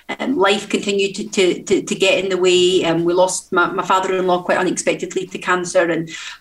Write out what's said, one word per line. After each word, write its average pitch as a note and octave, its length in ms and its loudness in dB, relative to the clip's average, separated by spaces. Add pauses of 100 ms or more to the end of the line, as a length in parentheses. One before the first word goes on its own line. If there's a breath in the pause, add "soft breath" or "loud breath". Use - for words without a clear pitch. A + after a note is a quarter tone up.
(180)
Um, C4+ 200 -2
life G3+ 320 0
continued G3+ 460 -2
to, G#3+ 120 -8
to, F3+ 360 0
to, - 180 2
to - 120 -6
get F#3 300 2
in G3 60 -4
the F#3 80 -2
way. F3+ 440 4
Um, E3 220 0
we E3+ 80 2
lost F#3 400 0
my, F3 180 2
my F3+ 140 -4
father-in-law F#3 600 0
quite F#3+ 120 2
unexpectedly F3+ 720 -2
to - 120 -12
cancer, F3+ 520 0
and E3 180 -2 (320 loud breath)